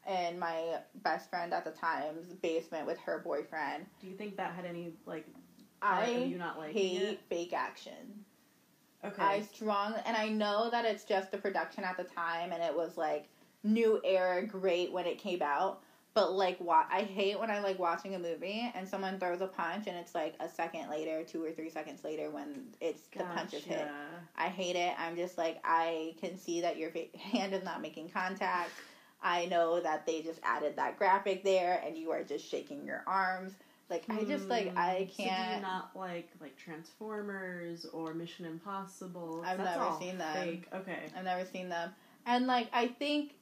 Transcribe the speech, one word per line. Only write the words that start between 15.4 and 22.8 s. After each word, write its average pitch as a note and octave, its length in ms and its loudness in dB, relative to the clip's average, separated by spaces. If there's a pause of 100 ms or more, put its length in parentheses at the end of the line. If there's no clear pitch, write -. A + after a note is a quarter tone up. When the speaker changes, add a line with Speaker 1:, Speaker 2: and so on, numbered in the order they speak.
Speaker 1:
out. D3 400 2 (320)
But, F#3 180 6
like, F#3 280 4
wa-, E3 300 6
I F#3+ 120 2
hate G3 360 0
when A3 120 -2
I'm, G3+ 140 0
like, F#3+ 140 0
watching F3 360 0
a F#3 40 -4
movie F3+ 560 -4
and F#3+ 140 -6
someone G3 320 -4
throws F3+ 220 0
a F#3 60 -2
punch F#3 380 -2
and F3+ 120 -6
it's, F3 160 -12
like, D#3+ 260 0
a D#3+ 80 -4
second E3+ 400 -4
later, D#3 360 -2
two E3 200 -6
or D#3 80 -2
three D#3+ 160 -8
seconds D#3 360 -8
later D3+ 260 -4
when D3 380 -8 (120)